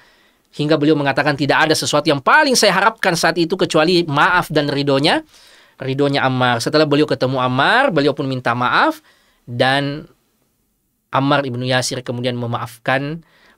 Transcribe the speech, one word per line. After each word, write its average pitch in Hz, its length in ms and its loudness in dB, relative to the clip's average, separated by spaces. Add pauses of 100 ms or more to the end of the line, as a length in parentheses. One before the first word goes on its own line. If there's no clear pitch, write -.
(520)
Hingga 147 240 0
beliau 147 160 2
mengatakan, 143 400 0
"Tidak 139 240 0
ada 156 160 2
sesuatu 147 400 0
yang 139 80 -2
paling 277 320 4
saya 202 240 2
harapkan 190 400 0
saat 165 240 0
itu 170 160 -2
kecuali 170 480 2
maaf 170 480 0
dan 147 160 0
ridhonya, 143 560 0 (560)
ridhonya 135 480 0
Ammar." 127 320 0
Setelah 151 240 0
beliau 147 240 2
ketemu 131 320 -2
Ammar, 151 480 2
beliau 147 240 0
pun 139 160 -6
minta 127 240 -2
maaf 143 480 0 (480)
dan 139 560 -2 (1040)
Ammar 139 400 0
ibnu 123 160 -6
Yasir 127 400 -2
kemudian 120 320 -6
memaafkan, 127 880 -6 (340)